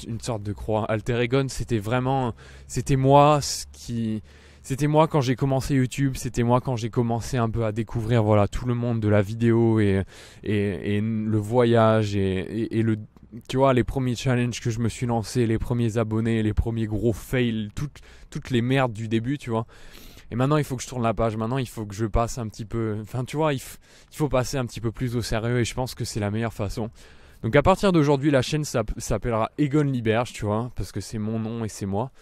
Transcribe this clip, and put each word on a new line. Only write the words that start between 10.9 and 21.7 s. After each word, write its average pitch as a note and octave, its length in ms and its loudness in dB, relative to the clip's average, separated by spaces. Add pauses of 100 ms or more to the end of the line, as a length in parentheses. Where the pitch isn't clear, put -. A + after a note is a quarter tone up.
et G#2 40 0
le A2 380 -2
voyage A2 760 4
et, F#2+ 240 0
et, G#2+ 380 -4
et A2+ 60 2
le, A2 140 0 (500)
tu C3 100 -4
vois, C3+ 160 6
les A#2+ 100 4
premiers B2+ 320 -2
challenges B2 440 0
que A#2+ 120 -4
je A2 80 -4
me A#2 100 0
suis - 160 -6
lancé, A#2 400 0
les A2 140 2
premiers A#2 380 0
abonnés, A2+ 440 0
les G#2+ 120 0
premiers A2+ 340 -2
gros G#2+ 260 0
fails, A2 600 -2
toutes, - 240 -8 (320)
toutes - 180 -10
les B2 120 2
merdes B2+ 320 2
du A2 140 -8
début, A2+ 300 -2
tu A#2+ 140 -8
vois. A2+ 160 -2 (640)
Et - 40 -6
maintenant, C3+ 220 2
il D3 60 2
faut C#3 120 -6
que A#2 80 -8
je - 40 -14
tourne B2 140 -6
la A2+ 140 2
page. A2+ 220 -2
Maintenant, A2+ 200 -4
il B2+ 100 -4
faut A2+ 180 -10